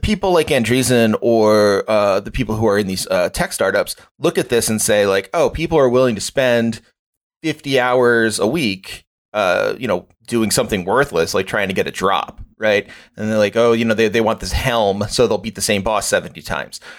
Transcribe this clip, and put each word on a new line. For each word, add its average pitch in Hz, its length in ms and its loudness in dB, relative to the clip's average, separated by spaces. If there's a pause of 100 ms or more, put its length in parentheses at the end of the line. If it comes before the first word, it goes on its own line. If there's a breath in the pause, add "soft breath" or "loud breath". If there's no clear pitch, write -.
people 202 300 0
like 160 140 2
Andreessen 120 720 2
or, 107 680 4
uh, 104 300 2
the 104 100 -6
people 110 260 -4
who 113 120 0
are 101 100 2
in 104 80 0
these, 95 220 -6
uh, 90 220 0
tech - 240 -4
startups 95 420 0 (240 loud breath)
look 165 180 -2
at - 120 -2
this 113 200 0
and 110 100 -2
say, 104 280 2
like, 98 260 0
"Oh, 147 160 2
people 160 300 0
are 131 100 4
willing 123 260 2
to 98 60 -6
spend 117 600 0 (600 soft breath)
fifty 143 380 -2
hours 120 580 2
a 98 80 0
week, 107 580 -4 (300)
uh, 101 460 0
you 120 80 -6
know, 90 200 -4 (200)
doing 110 240 0
something 110 340 -2
worthless, 95 480 0
like 98 140 -2
trying 101 220 -2
to 98 40 -6
get 95 140 -2
a 69 40 -6
drop," - 480 -4 (200)
right? 104 280 0 (300 loud breath)
And 107 140 -4
they're 110 80 0
like, 101 160 0
"Oh, 117 160 4
you 117 140 0
know, 113 100 0
they, 110 140 2
they 113 120 0
want 110 200 -2
this 92 100 -8
helm, 104 580 0
so - 160 0
they'll 104 140 0
beat 110 160 -10
the 98 60 -12
same 101 200 0
boss 104 260 -2
seventy 85 360 -4
times." 69 360 -8 (180 loud breath)